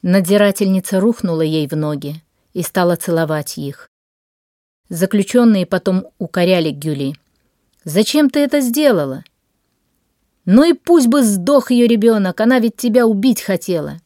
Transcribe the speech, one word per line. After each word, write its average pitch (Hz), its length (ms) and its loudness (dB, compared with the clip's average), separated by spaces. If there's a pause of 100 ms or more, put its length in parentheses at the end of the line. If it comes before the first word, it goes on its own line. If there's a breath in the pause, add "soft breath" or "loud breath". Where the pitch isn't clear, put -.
надзирательница 190 960 0
рухнула 185 420 -2
ей 156 260 -2
в 151 80 -6
ноги 151 460 -6 (320)
и 180 80 -6
стала 175 340 0
целовать 160 640 -4
их. 139 300 -12 (1000)
Заключенные 196 760 0
потом 185 400 -2 (120)
укоряли 175 520 0
Гюли: 143 440 -6 (720)
«Зачем 220 460 0
ты 294 100 -2
это 285 200 0
сделала?» 233 600 0 (1200)
«Ну 220 180 6
и 339 80 4
пусть 320 340 2
бы 262 160 2
сдох 220 480 0
ее 240 160 4
ребенок, 214 540 2
она 240 180 2
ведь 226 180 -2
тебя 240 300 0
убить 220 360 0
хотела». 165 640 -6